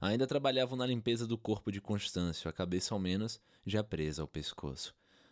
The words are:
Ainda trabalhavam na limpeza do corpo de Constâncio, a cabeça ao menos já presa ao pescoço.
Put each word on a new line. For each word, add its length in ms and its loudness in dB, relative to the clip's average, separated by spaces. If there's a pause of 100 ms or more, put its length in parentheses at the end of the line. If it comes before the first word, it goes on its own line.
Ainda 260 2
trabalhavam 500 2
na 100 0
limpeza 400 2
do 100 2
corpo 360 0
de 80 -6
Constâncio, 680 0
a 40 0
cabeça 420 0
ao 60 0
menos 400 0 (260)
já 160 2
presa 400 -2
ao 60 -4
pescoço. 640 -6 (380)